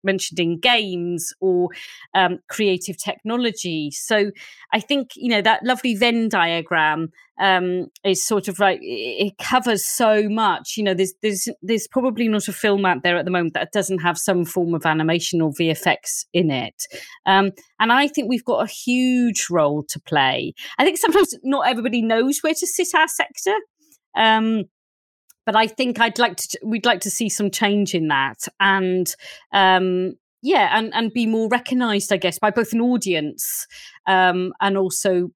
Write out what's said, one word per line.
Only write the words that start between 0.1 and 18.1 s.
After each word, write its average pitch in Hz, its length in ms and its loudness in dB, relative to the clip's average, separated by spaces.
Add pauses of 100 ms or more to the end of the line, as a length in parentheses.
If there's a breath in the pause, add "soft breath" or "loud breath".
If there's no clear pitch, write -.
in 170 220 0
games 175 800 -2
or, 180 300 0 (440 loud breath)
um, 180 240 2 (100)
creative 190 540 -2
technology. 202 880 -4
So 202 400 0 (400 loud breath)
I 220 80 0
think, 277 380 -4
you 247 140 -2
know, 214 100 2
that 220 240 2
lovely 247 320 0
Venn 233 320 2
diagram, 165 800 0 (320 soft breath)
um, 180 480 2 (160)
is 190 200 0
sort 202 220 -2
of 190 120 -8
like, 190 240 2
it, 117 460 -4
it - 100 -12
covers 240 440 0
so 214 460 2
much. 208 480 0
You 214 80 -4
know, 196 80 2
there's, 185 300 0
there's, 208 260 -2 (140)
there's 214 260 -2
probably 240 400 0
not 214 200 0
a 196 40 -8
film 202 320 0
out 180 180 0
there 175 140 2
at 160 80 -2
the 180 60 -4
moment 170 240 0
that - 180 -4
doesn't 190 280 -2
have 170 180 0
some 180 260 0
form 170 300 -2
of 151 100 -4
animation 165 560 0
or 156 160 0
V 165 140 0
F 156 160 -4
X - 480 -2
in 170 160 2
it. 127 340 -6 (400 loud breath)
Um, 196 280 2 (280 soft breath)
and 226 100 2
I 277 160 4
think 277 220 -4